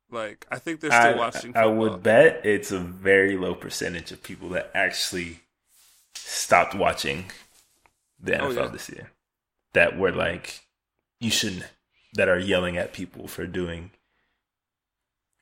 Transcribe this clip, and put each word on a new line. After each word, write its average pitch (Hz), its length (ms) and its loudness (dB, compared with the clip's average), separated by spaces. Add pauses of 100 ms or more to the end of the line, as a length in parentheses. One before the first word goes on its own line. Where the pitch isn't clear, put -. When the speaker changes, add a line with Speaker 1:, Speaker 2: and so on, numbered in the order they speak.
(100)
Speaker 1:
Like, 110 400 -10
I 127 80 -6
think 160 220 -8
they're 156 120 -2
still 117 220 8
Speaker 2:
I, 113 40 -4
Speaker 1:
watching 117 320 -4
Speaker 2:
I 117 140 4
Speaker 1:
football. 110 120 4
Speaker 2:
would 107 260 0
bet 120 440 6
it's 104 260 0
a 95 60 -2
very 95 580 4
low 90 180 -4
percentage - 580 -8
of 85 100 -20
people 90 280 -14
that 90 240 -6
actually 90 640 -2 (760)
stopped - 600 2
watching 85 520 -2 (920)
the - 220 -4
Speaker 1:
Oh, 139 60 -4
Speaker 2:
N 135 60 -4
F 120 60 -6
L 127 60 -4
Speaker 1:
yeah. - 60 -8
Speaker 2:
this - 180 -16
year - 220 -20 (640)
that 85 240 2
were 92 140 0
like, 87 500 -6 (580)
"You 117 100 -2
shouldn't," 95 360 -4 (480)
that 98 160 2
are 90 80 4
yelling 90 400 0
at - 160 -6
people - 340 -14
for 87 180 -8
doing, 87 440 -8 (1500)